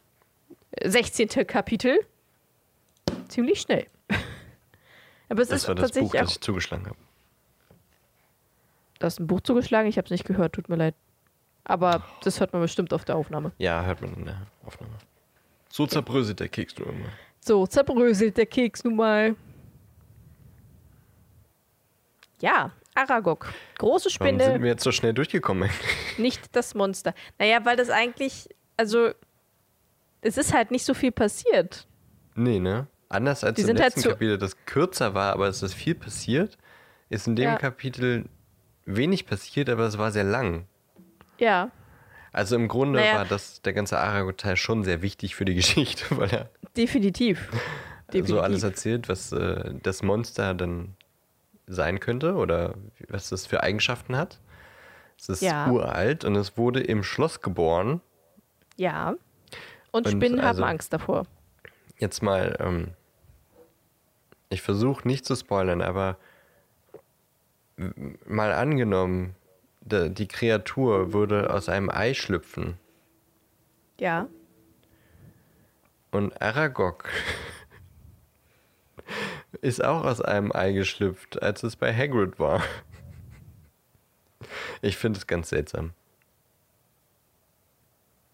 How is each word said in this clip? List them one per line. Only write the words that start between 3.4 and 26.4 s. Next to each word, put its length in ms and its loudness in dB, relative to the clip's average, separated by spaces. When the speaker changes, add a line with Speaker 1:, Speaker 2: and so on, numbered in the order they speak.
Speaker 1:
schnell. 240 0
<laughs> 1200 -10
Aber 140 2
es 60 -4
Speaker 2:
Das 140 0
Speaker 1:
ist 40 -6
Speaker 2:
war 80 2
das 160 0
Speaker 1:
tatsächlich 200 2
Speaker 2:
Buch, 80 0
das 100 2
Speaker 1:
auch 60 -2
Speaker 2:
ich 60 -10
zugeschlagen 460 -4
habe. 100 -14
Speaker 1:
Du 80 -2
hast 140 -2
ein 80 -4
Buch 140 0
zugeschlagen? 460 4
Ich 100 0
hab's 120 -2
nicht 160 -4
gehört, 280 0
tut 140 -8
mir 80 -2
leid. 200 2
Aber 400 2
Speaker 2:
Oh. 80 -20
Speaker 1:
das 160 0
hört 140 0
man 100 0
bestimmt 300 -2
auf 120 -2
der 100 -2
Aufnahme. 440 -4
Speaker 2:
Ja, 240 0
hört 180 -2
man 140 -8
in 100 -10
der 220 -10
Aufnahme. 280 -16
So 140 0
zerbröselt 540 0
der 100 -6
Keks 300 -8
nun 220 -8
mal. 80 -10
Speaker 1:
So 260 4
zerbröselt 680 4
der 100 4
Keks 360 0
nun 120 0
mal. 400 4
Ja, 300 2
Aragog. 580 0
Große 320 2
Speaker 2:
Warum 180 4
Speaker 1:
Spinne. 60 6
Speaker 2:
sind 100 0
wir 80 4
jetzt 120 -2
so 80 4
schnell 220 2
durchgekommen 500 0
eigentlich? 540 -4
Speaker 1:
Nicht 380 -2